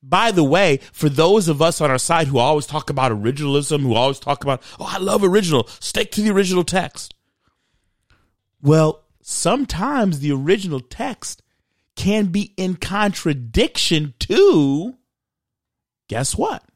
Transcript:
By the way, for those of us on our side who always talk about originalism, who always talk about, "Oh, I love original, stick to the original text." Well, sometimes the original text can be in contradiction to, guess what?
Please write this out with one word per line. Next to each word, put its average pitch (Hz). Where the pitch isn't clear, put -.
By 185
the 175
way, 151
for 151
those 165
of 147
us 165
on 147
our 131
side 165
who 135
always 143
talk 147
about 131
originalism, 139
who 123
always 135
talk -
about, 135
"Oh, -
I 190
love 196
original, 175
stick -
to 214
the 214
original 185
text." -
Well, 156
sometimes 214
the 143
original 151
text -
can 208
be 196
in 185
contradiction 165
to, 202
guess 120
what? -